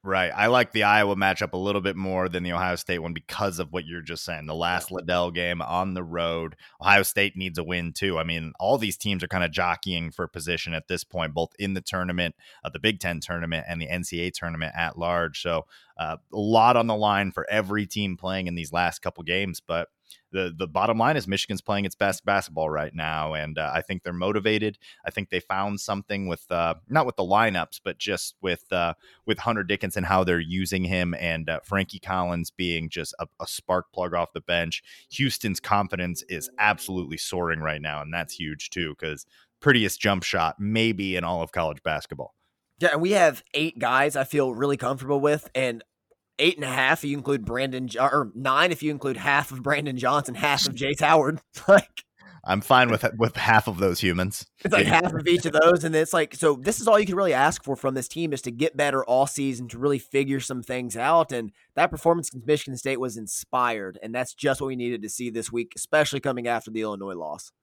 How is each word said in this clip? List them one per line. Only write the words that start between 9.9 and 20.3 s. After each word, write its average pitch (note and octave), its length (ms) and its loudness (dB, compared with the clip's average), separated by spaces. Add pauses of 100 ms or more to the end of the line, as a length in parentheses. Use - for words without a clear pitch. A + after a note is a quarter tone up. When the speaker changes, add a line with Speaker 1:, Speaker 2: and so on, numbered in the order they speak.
Speaker 1:
for F2 160 -6
position E2 440 -6
at D#2+ 140 -6
this F2 160 -4
point, D#2+ 320 -6
both E2 240 -2
in G2 160 -2
the F#2 60 -4
tournament, F2+ 560 -4 (260)
uh, - 60 -8
the E2 100 -12
Big G#2+ 220 0
Ten F2 180 -4
tournament, E2 500 -4
and E2 140 -6
the C#2+ 80 -8
N F2+ 140 -4
C E2+ 180 -6
A F2 60 -2
A - 20 -4
tournament E2 460 -6
at E2 200 -4
large. E2+ 460 -2
So, E2 240 -2 (320)
uh, D#2+ 180 -6 (160)
a G2+ 60 -6
lot A2 380 6
on A#2 100 4
the A2+ 80 0
line G2+ 380 2
for - 180 -6
every G#2 340 0
team F#2+ 320 -4
playing F#2 300 -4
in F2 80 -4
these D#2 180 -6
last E2+ 280 0
couple F2+ 240 -6
games, F2 360 -2
but E2+ 280 -4 (420)